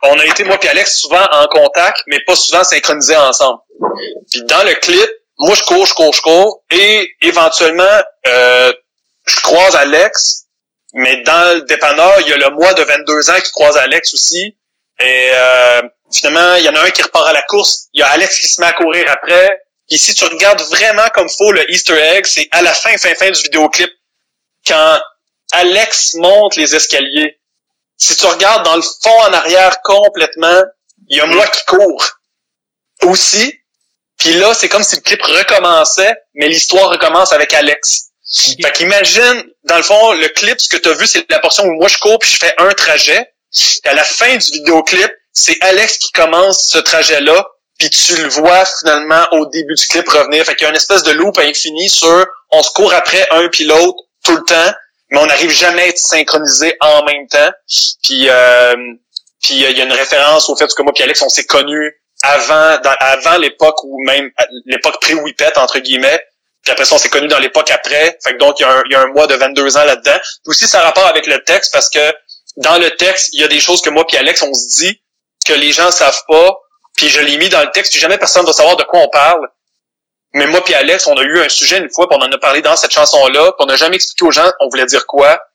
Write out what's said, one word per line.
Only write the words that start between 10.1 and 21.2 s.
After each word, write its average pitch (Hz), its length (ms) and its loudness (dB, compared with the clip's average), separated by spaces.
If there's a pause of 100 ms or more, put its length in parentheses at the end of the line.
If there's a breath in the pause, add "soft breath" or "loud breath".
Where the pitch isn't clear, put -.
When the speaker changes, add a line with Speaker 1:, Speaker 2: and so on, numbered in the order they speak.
Speaker 1:
mais 127 300 -2
dans 170 320 2
le 165 60 -4
dépanneur, 156 580 2
il 180 80 -2
y 147 60 0
a 143 40 0
le 139 120 2
moi 160 240 2
de 165 100 0
vingt-deux 147 460 -2
ans 180 120 2
qui - 120 -8
croise 147 240 2
Alex 143 360 -2
aussi, 185 440 -4 (420)
et 127 320 0
euh, 127 500 4 (300)
finalement, 170 440 2
il 175 100 2
y 151 40 2
en 151 60 -2
a 156 60 0
un 180 100 2
qui - 120 -4
repart 156 240 0
à 160 60 2
la 147 100 0
course, - 500 -4
il 135 60 -4
y 143 40 2
a 139 40 2
Alex 165 320 0
qui - 80 -4
se - 140 -2
met 170 60 0
à 165 60 0
courir 165 380 -2
après, 180 480 2 (320)
et 156 60 -2
si - 180 0
tu - 100 -2
regardes 185 360 0
vraiment 214 520 0
comme 180 160 0